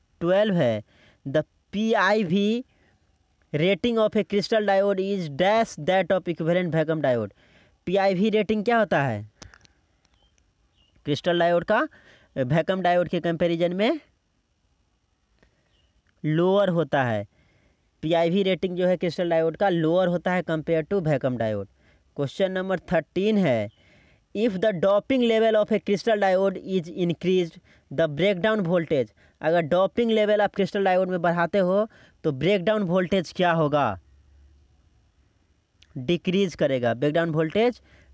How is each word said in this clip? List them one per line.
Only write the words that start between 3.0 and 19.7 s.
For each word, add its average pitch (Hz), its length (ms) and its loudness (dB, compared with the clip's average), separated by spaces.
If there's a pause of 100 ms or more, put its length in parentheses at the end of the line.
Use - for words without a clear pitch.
rating 196 500 0
of 214 140 0
a 208 60 2 (100)
crystal 208 360 0
diode 196 360 2
is 190 240 -4 (120)
dash 214 340 2 (140)
that 185 280 2
of 180 160 -4
equivalent 170 420 -2
vacuum 160 280 0
diode। 120 300 0 (540)
पीआईवी 190 440 2
रेटिंग 214 340 0
क्या 233 140 2
होता 190 240 2
है 110 200 -2 (1800)
क्रिस्टल 170 320 -2
डायोड 175 260 2
का? 220 160 0 (560)
वैक्यूम 160 460 -2
डायोड 175 260 2
के 175 120 -4
कंपैरिजन 170 560 -2
में 254 240 0 (2250)
लोअर 185 440 2
होता 151 360 0
है। 107 220 -2 (760)
पीआईवी 170 400 2
रेटिंग 185 340 -2
जो 180 100 0
है 180 100 2
क्रिस्टल 175 340 -4
डायोड 165 260 0
का 202 120 0
लोअर 175 400 2